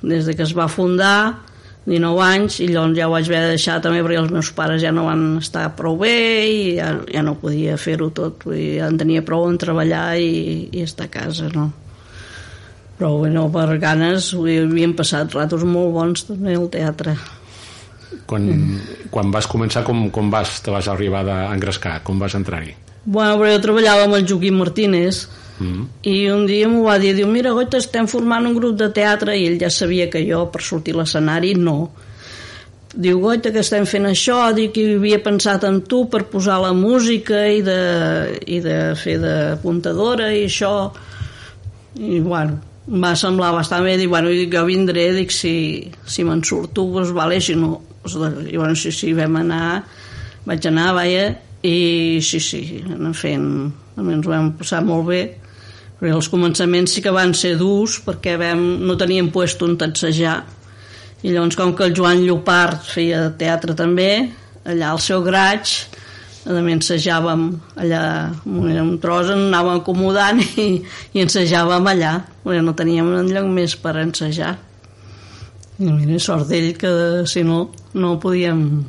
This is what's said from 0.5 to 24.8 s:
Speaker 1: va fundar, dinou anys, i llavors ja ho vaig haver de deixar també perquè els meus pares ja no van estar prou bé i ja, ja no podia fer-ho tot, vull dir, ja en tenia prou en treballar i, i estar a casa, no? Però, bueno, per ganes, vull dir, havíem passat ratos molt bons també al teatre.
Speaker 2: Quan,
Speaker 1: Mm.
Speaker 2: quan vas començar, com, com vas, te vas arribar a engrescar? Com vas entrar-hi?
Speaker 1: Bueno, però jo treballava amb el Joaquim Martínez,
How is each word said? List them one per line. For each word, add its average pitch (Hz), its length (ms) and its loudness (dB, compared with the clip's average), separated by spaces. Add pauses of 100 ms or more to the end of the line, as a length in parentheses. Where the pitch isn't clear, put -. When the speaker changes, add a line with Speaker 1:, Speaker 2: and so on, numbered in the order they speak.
Speaker 1:
va 165 120 0
fundar, 196 720 2 (460)
dinou 170 360 2
anys, 196 380 2
i 175 80 0
llavors 160 280 2
ja 165 120 0
ho - 20 2
vaig 160 160 0
haver 170 160 0
de 165 60 2
deixar 165 340 0
també 170 200 0
perquè 165 160 0
els 160 120 0
meus 165 220 -2
pares 160 280 -2
ja 160 100 0
no 165 140 0
van 160 320 0
estar 160 400 -4
prou 160 220 -2
bé 226 500 2
i 202 280 0
ja, 165 220 -2 (140)
ja 151 100 0
no 151 120 0
podia 151 420 -2
fer-ho 160 340 -2
tot, 160 340 -6
vull 165 100 -4
dir, 151 240 -2
ja 160 80 -2
en 160 100 0
tenia 160 260 2
prou 165 280 0
en 175 80 0
treballar 165 600 0
i, 165 540 -2
i 180 80 -6
estar 160 260 -8
a - 40 -14
casa, 160 440 -6
no? 151 160 0 (1300)
Però, 151 200 0
bueno, 156 340 0
per 160 260 0
ganes, 165 540 0
vull 175 140 -2
dir, 165 160 2
havíem 165 320 2
passat 156 400 -2
ratos 156 300 -2
molt 175 280 2
bons 170 320 -2
també 190 300 -4
al 175 160 -2
teatre. 156 460 -2 (1080)
Speaker 2:
Quan, 104 240 -2
Speaker 1:
Mm. 98 320 0 (300)
Speaker 2:
quan 101 200 -2
vas 104 180 0
començar, 113 360 -2
com, 117 260 0
com 104 200 0
vas, 104 320 -2
te - 80 -6
vas 98 180 -2
arribar 98 400 -2
a 95 240 -2
engrescar? 92 500 -4
Com 95 160 -4
vas 95 160 -4
entrar-hi? 82 380 -6 (320)
Speaker 1:
Bueno, 208 320 2
però 214 160 4
jo 208 80 4
treballava 214 440 6
amb 202 100 4
el 196 120 4
Joaquim 190 300 2
Martínez, 185 720 2 (320)